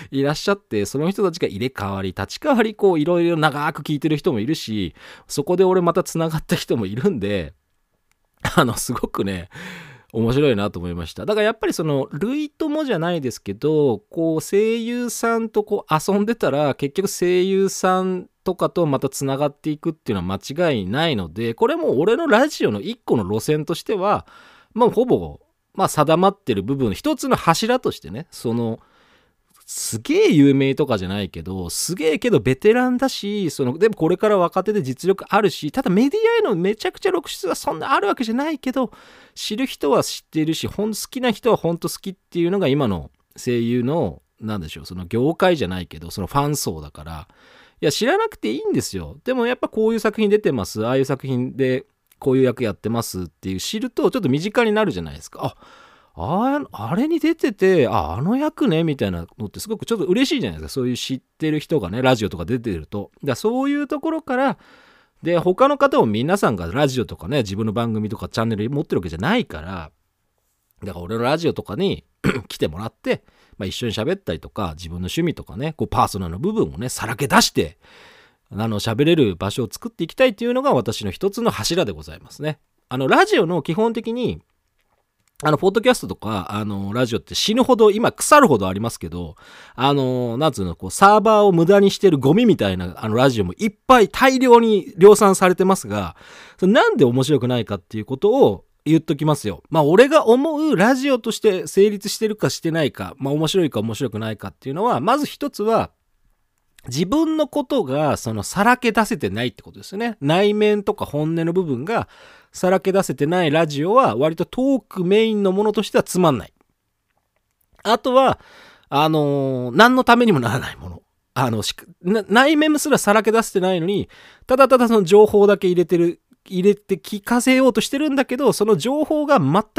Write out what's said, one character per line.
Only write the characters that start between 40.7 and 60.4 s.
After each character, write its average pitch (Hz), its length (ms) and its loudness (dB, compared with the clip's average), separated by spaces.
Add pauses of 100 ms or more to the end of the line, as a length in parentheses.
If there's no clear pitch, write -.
ん-、 220 80 -2
好 196 60 -8 (100)
き 254 120 -8
な 247 100 0
人 226 200 0
は 190 40 4
ほ 165 160 -2
ん 170 60 -4
と 170 100 -8
好 - 120 -8
き - 100 -12
っ 185 40 -12
て - 260 -10
い 170 80 0
う 175 40 0
の 202 80 -2
が 180 80 0
今 139 220 0
の 82 220 -6 (260)
声 - 160 -6
優 120 280 0
の、 120 400 -2 (200)
な 107 160 -6
ん 92 40 -8
で 80 60 -10
し 78 100 -14
ょ 76 40 -16
う、 73 40 -18
そ - 80 -14
の 90 120 -10
業 127 300 0
界 185 200 2
じ 131 80 -4
ゃ 90 60 -4
な 92 100 -6
い 85 80 -10
け - 120 -20
ど、 82 120 -16
そ - 80 -12
の 90 80 -6
フ - 60 -12
ァ 143 160 0
ン 151 80 -2
層 85 240 -8
だ 73 100 -18
か 76 140 -20
ら。 78 220 -14 (520)
い - 60 -4
や、 - 80 0
知 - 120 -2
ら 330 120 2
な 440 100 -2
く - 100 -12
て 214 140 -6
い 254 60 -4
い 440 80 -8
ん 403 80 -2
で 165 80 0
す - 160 -8
よ。 85 260 -12
で 247 100 -4
も 240 140 -2
や 247 60 -2
っ 240 40 -6
ぱ - 120 -6
こ 220 180 0
う 226 60 0
い - 20 -2
う 220 40 -2
作 220 200 -2
品 208 100 2
出 208 100 4
て 202 120 0
ま 110 140 -2
す、 110 200 -6
あ 117 40 -2
あ 131 80 0
い - 20 2
う 135 60 2
作 135 220 -6
品 127 280 -4
で 127 300 -2 (340)
こ 135 120 0
う 131 60 4
い 135 40 4
う - 20 6
役 123 220 0
や 101 80 -2
っ - 20 -8
て - 140 -8
ま 117 140 -2
す - 180 -8
っ 87 60 -8
て - 220 -12
い 95 60 -4
う 92 40 -6
知 - 200 -6
る 247 100 -4
と、 233 220 0
ち 262 60 -4
ょ - 20 0
っ - 20 -6
と 190 60 -2
身 147 140 0
近 220 240 0
に 214 80 0
な 214 100 2
る 185 80 -2
じ 92 80 -6
ゃ - 20 -8
な 76 120 -12
い - 20 -16
で 71 60 -16
す - 100 -20
か。 - 240 -8
あ、 - 0 - (600)
あ、 196 760 -4
あ 165 40 -2
れ 247 120 0
に 330 120 -2
出 320 160 0
て 262 180 -2
て、 185 340 4
あ、 85 260 -2
あ 101 80 -6
の 190 140 0
役 302 320 -2
ね、 160 160 2
み 151 140 -2
た 104 100 -2
い 95 40 -2
な 85 140 -6 (120)
の 110 80 -8
っ 98 40 -8
て - 100 -16
す - 100 -14
ご 220 80 -6
く - 80 -12
ち - 80 -4
ょ - 20 -2
っ - 20 -8
と 170 80 -4
嬉 208 200 2
し 294 120 -2
い 226 40 -4